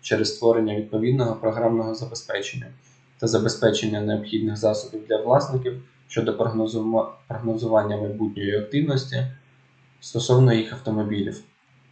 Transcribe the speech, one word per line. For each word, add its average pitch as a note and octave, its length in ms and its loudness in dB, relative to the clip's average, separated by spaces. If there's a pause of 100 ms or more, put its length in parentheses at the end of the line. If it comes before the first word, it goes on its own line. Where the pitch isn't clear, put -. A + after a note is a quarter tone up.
через A2 340 0
створення A2+ 400 4
відповідного A2+ 600 0
програмного A2+ 600 0
забезпечення A2+ 680 -8 (520)
та A#2+ 100 -2
забезпечення A2 720 2
необхідних G#2+ 560 -2
засобів G#2+ 500 -2
для A2 100 0
власників B2+ 640 0 (260)
щодо A2 260 -2
прогнозума-, A2 800 0 (160)
прогнозування A2 720 0
майбутньої G#2 600 -2
активності C3 680 -2 (760)
стосовно B2 540 4
їх A2 200 0
автомобілів. G#2+ 720 -4 (480)